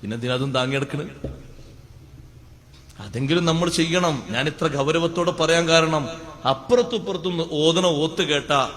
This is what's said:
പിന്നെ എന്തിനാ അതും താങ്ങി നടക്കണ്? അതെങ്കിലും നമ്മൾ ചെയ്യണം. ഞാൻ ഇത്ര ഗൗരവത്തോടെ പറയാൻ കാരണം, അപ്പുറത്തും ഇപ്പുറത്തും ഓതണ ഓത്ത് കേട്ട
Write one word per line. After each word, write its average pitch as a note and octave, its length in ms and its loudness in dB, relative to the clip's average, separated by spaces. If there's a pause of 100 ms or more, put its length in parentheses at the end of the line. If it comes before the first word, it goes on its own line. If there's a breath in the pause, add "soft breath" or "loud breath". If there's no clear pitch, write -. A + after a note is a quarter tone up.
പിന്നെ G#2 140 -8
എന്തിനാ B2 200 -4
അതും C3+ 180 -2
താങ്ങി C3 240 0
നടക്കണ്? C#3+ 320 -4 (1900)
അതെങ്കിലും C3+ 440 0
നമ്മൾ E3 240 2
ചെയ്യണം. E3 640 0
ഞാൻ B2 160 -2
ഇത്ര D#3 200 -2
ഗൗരവത്തോടെ E3 640 0
പറയാൻ E3 380 2
കാരണം, D#3+ 400 4 (400)
അപ്പുറത്തും A#3+ 480 2
ഇപ്പുറത്തും F3 560 -4
ഓതണ E3 340 4
ഓത്ത് D#3+ 360 0
കേട്ട C#3+ 540 2